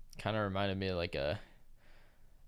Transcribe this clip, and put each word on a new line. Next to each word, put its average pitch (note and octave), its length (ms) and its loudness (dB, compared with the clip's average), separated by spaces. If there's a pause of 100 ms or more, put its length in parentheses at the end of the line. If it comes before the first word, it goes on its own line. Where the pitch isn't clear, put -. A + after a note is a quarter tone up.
(180)
kinda G#2+ 220 2
reminded G2 380 2
me F#2+ 100 2
of, F#2 80 2
like, E2+ 180 2
a, D2+ 240 4 (1080)